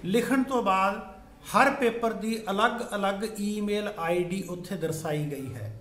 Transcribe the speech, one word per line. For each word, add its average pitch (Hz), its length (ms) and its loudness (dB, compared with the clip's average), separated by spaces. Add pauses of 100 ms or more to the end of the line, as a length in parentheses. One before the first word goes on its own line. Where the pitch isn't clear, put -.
ਲਿਖਣ 240 380 4
ਤੋਂ 254 200 0
ਬਾਅਦ 196 360 4 (540)
ਹਰ 262 180 8
ਪੇਪਰ 226 420 0
ਦੀ 220 260 -4 (120)
ਅਲੱਗ-ਅਲੱਗ 208 720 0 (160)
ਈਮੇਲ 208 580 -2
ਆਈਡੀ 175 520 0
ਉੱਥੇ 175 280 -8
ਦਰਸਾਈ 156 540 -2
ਗਈ 131 220 -8
ਹੈ। 107 280 -8